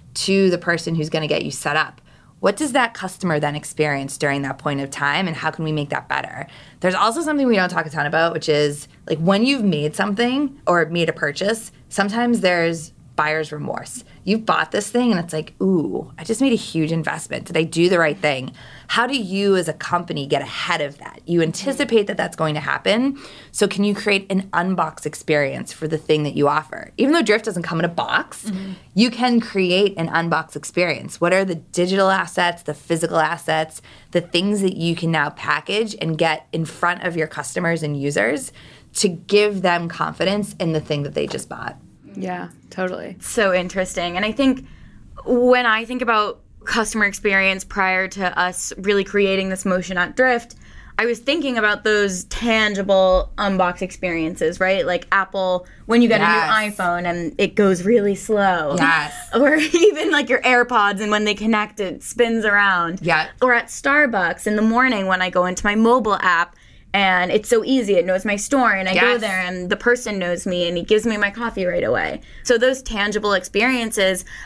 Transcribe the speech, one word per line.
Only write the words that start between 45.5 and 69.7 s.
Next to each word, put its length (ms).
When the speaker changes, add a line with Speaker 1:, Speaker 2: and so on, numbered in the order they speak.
Speaker 3:
I 200
think 160
about 380
customer 420
experience 580
prior 440
to 300
us 380
really 280
creating 440
this 160
motion 340
at 180
Drift, 400
I 80
was 120
thinking 380
about 280
those 400
tangible 1120
unbox 440
experiences, 800
right? 260
Like 240
Apple, 560
when 160
you 60
get 120
Speaker 1:
Yes. 100
Speaker 3:
a 160
new 20
iPhone 380
and 300
it 160
goes 300
really 300
slow. 640
Speaker 1:
Yes. 360
Speaker 3:
<laughs> 100
Or 200
even, 560
like, 180
your 140
AirPods 580
and 100
when 140
they 100
connect, 460
it 220
spins 420
around. 560
Speaker 1:
Yeah. 280
Speaker 3:
Or 140
at 140
Starbucks 800
in 100
the 60
morning 440
when 160
I 80
go 160
into 180
my 100
mobile 460
app 360
and 380
it's 160
so 160
easy. 300
It 100
knows 220
my 100
store 360
and 140
I 80
go 180
Speaker 1:
Yes. 100
Speaker 3:
there 180
and 300
the 80